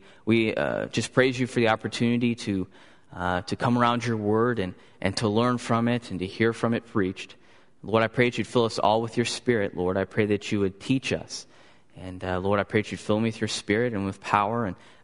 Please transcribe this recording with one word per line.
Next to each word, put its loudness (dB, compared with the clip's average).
we, 2
uh, -2
just -4
praise 4
you 0
for -2
the 6
opportunity 0
to, -2
uh, -2
to -4
come 0
around 2
your -2
word 2
and, -4
and -2
to 0
learn 2
from 0
it -2
and -6
to -2
hear 0
from 0
it -4
preached. -2
Lord, 2
I 2
pray 2
that -6
you'd -4
fill 2
us -4
all 2
with -10
your 0
Spirit, -2
Lord. 0
I 0
pray 0
that -2
you 0
would -2
teach -2
us. -8
And, -12
uh, -2
Lord, 2
I 0
pray 0
that -10
you'd -8
fill 0
me 0
with -6
your -2
Spirit 0
and -2
with -8
power. 0
And -4